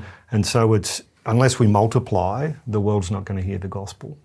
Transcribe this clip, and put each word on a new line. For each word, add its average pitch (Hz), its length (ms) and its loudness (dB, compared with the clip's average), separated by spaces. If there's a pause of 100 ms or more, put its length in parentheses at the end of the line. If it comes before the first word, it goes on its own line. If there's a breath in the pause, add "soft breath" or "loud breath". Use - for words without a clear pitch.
(320 loud breath)
And 104 140 2
so 113 280 4
it's, - 280 -2 (260)
unless 127 320 4
we 117 80 4
multiply, 107 880 0 (120)
the 107 140 -2
world's 101 320 0
not 98 140 -6
gonna 98 180 -6
hear 95 160 -6
the 95 80 -8
gospel. 98 580 -12